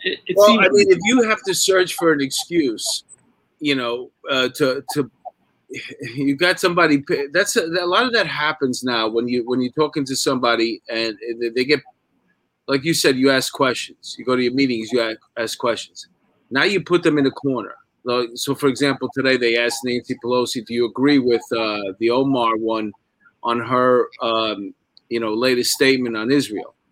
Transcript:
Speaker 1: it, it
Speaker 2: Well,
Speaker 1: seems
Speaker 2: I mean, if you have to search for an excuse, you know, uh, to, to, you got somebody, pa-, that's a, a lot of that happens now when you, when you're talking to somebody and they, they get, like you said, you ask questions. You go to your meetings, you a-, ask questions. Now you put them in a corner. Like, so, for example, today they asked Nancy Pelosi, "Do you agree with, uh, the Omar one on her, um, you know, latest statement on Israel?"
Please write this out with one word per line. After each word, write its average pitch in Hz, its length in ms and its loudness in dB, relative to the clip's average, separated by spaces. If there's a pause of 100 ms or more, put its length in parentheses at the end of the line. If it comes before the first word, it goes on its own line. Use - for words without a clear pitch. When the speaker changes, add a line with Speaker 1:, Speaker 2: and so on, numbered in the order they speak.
Speaker 1:
it, - 220 -4
it 180 100 -4
Speaker 2:
Well, 208 100 10
Speaker 1:
seems 214 180 6
Speaker 2:
I 185 40 6
mean, 202 200 6
if 175 140 8
you 240 200 4
have 220 200 0
to 190 100 -2
search 185 420 2
for 165 180 2
an 143 80 -2
excuse, 135 840 -2 (560)
you 143 160 0
know, 120 340 -4 (200)
uh, 131 260 2
to, 139 280 0 (100)
to, 135 180 -4 (1040)
you 139 200 0
got 175 240 0
somebody, 170 420 2
pa-, 143 300 -4
that's 190 260 0
a, 175 80 0
a 175 200 -4
lot 202 200 2
of 240 80 -4
that 214 120 2
happens 143 580 -4
now 117 240 -2
when 117 200 -2
you, 123 180 -2
when 127 160 -2
you're 123 120 -2
talking 147 320 -2
to 131 100 -6
somebody 117 760 0
and 113 280 -4 (220)
they, 117 100 -2
they 123 160 -2
get, 143 160 2 (840)
like 135 160 -2
you 160 100 0
said, 147 240 2
you 135 120 4
ask 131 240 0
questions. - 640 -4
You - 80 -14
go 127 100 0
to 127 60 2
your 120 120 0
meetings, 120 380 -2
you 123 100 2
a-, 113 400 -6
ask 113 180 -6
questions. - 480 -4 (420)
Now 135 140 0
you 190 180 2
put 170 220 0
them 151 140 4
in 139 80 4
a 131 60 2
corner. 123 440 -4 (300)
Like, 123 300 -2
so, 135 200 -4
for 143 120 0
example, 131 460 0
today 131 240 2
they 117 200 2
asked 120 260 0
Nancy 123 400 -4
Pelosi, 120 420 -2
"Do 117 80 -10
you 120 120 0
agree 135 340 2
with, 120 240 2 (120)
uh, 104 440 -4
the 113 100 2
Omar 123 480 2
one 110 340 -2 (520)
on 117 160 -2
her, 123 480 2 (140)
um, 110 520 -2 (360)
you 117 120 -2
know, 110 120 -2
latest 123 380 0
statement 127 460 2
on 113 120 -2
Israel?" 107 460 -2 (160)